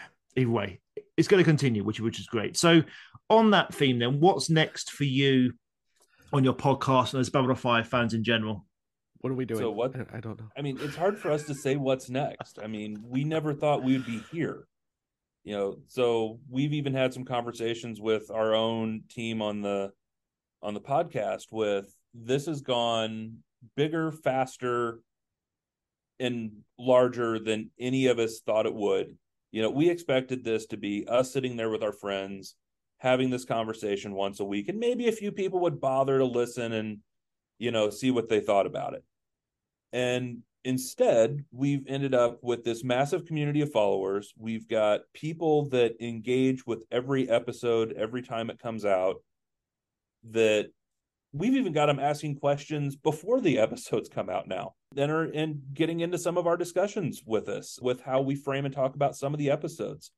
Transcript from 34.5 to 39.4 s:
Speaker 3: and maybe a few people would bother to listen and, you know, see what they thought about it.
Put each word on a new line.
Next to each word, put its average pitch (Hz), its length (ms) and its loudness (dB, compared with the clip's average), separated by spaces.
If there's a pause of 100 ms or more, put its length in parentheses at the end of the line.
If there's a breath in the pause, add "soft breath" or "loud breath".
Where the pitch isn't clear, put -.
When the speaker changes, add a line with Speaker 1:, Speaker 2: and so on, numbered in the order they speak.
Speaker 3:
and 208 120 -6
maybe 240 280 0
a 220 40 2
few 208 180 -6
people 185 300 -4
would 165 180 0
bother 135 400 2
to 131 60 4
listen 120 480 -2
and, 107 280 -4 (580)
you 117 120 -2
know, 107 200 2
see 123 200 0
what 117 200 0
they 107 100 4
thought 98 260 4
about 90 280 -6
it. - 100 -14 (880)